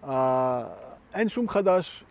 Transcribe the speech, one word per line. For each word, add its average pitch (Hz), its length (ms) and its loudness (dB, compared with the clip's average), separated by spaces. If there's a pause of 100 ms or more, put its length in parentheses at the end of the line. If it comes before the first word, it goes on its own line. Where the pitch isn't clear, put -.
אה, 131 600 2 (500)
אין 214 140 0
שום 240 200 -2
חדש. 185 640 2